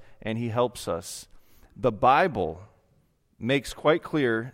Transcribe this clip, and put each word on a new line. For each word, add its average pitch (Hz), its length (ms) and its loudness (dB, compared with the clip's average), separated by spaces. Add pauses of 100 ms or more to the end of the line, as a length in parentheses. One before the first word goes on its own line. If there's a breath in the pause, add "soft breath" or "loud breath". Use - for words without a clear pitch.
(200 soft breath)
and 110 180 -6
he 117 100 -4
helps 117 400 -2
us." - 400 -8 (480 soft breath)
The 113 160 2
Bible 110 720 2 (760)
makes 131 320 -2
quite - 300 2
clear 120 520 0